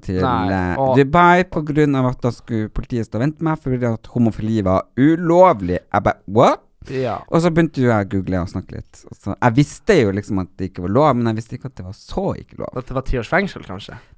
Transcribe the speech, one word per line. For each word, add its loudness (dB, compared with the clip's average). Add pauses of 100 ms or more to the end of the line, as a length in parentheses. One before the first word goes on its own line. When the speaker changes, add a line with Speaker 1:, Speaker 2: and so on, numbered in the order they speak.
Speaker 1:
til, -4
Speaker 2:
Nei, 0 (220)
Speaker 1:
eh, -4
Speaker 2:
og 2
Speaker 1:
Dubai 4
på -6
grunn 2
av 0
at -10
da -2
skulle -6
politiet -6
stå -10
og 0
vente -4
meg, -2
fordi -2
at -8
homofili 0
var 2 (120)
ulovlig. 4 (120)
Jeg 0
bare, -2
«What?» 2 (320)
Speaker 2:
Ja. -4 (100)
Speaker 1:
Og 2
så 2
begynte 0
jo 2
jeg 2
å -10
google -2
og -6
snakke -10
litt. -18
Og -18
så, -10
jeg 4
visste 2
jo 2
liksom -4
at -8
det -8
ikke -12
var -4
lov, 4
men -2
jeg -4
visste -12
ikke -16
at -16
det -16
var -14
så -6
ikke -16
lov. -10
Speaker 2:
At -10
det -12
var -4
ti -2
års -6
fengsel, -4
kanskje? -14 (220)